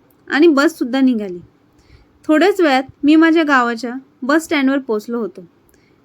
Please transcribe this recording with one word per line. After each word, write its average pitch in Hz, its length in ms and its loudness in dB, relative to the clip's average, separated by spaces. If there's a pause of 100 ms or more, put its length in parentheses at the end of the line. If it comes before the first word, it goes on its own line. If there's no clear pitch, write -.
(260)
आणि 302 200 2
बससुद्धा 277 520 0
निघाली. 208 400 -2 (880)
थोड्याच 349 340 2
वेळात 269 220 2 (200)
मी 294 120 4
माझ्या 320 280 4
गावाच्या 240 500 -2 (280)
बस 294 220 -2
स्टँडवर 277 360 -2
पोचलो 233 400 -6
होतो. 190 220 -10 (640)